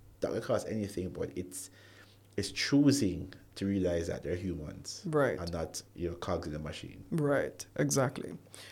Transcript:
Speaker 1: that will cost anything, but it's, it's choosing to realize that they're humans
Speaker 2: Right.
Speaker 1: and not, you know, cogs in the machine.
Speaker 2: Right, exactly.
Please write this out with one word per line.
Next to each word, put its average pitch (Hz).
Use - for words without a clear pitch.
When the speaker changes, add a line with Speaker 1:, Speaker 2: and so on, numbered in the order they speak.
Speaker 1:
that -
will 92
cost 113
anything, 95
but -
it's, -
it's -
choosing 120
to 101
realize 90
that 87
they're 85
humans 90
Speaker 2:
Right. 143
Speaker 1:
and 85
not, 82
you 85
know, -
cogs 87
in 76
the 76
machine. -
Speaker 2:
Right, 143
exactly. 139